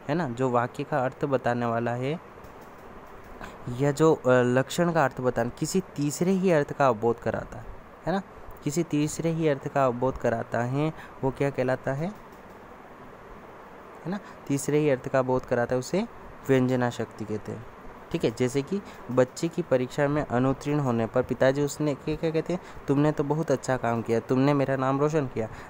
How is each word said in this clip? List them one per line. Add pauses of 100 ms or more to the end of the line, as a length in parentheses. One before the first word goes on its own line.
है
ना,
जो
वाक्य
का
अर्थ
बताने
वाला
है (1600)
या
जो,
अ,
लक्षण
का
अर्थ
बताने,
किसी (140)
तीसरे
ही
अर्थ
का
अवबोध
कराता
है, (400)
है
ना, (420)
किसी
तीसरे
ही
अर्थ
का
अवबोध
कराता
है, (300)
वो
क्या
कहलाता
है, (2000)
है
ना, (280)
तीसरे
ही
अर्थ
का
अवबोध
कराता
है,
उसे (400)
व्यंजना
शक्ति
कहते
हैं, (460)
ठीक
है।
जैसे
कि (300)
बच्चे
की
परीक्षा
में
अनुत्तीर्ण
होने
पर
पिताजी
उसने
क्या,
क्या
कहते
हैं, (260)
"तुमने
तो
बहुत
अच्छा
काम
किया,
तुमने
मेरा
नाम
रोशन
किया", (200)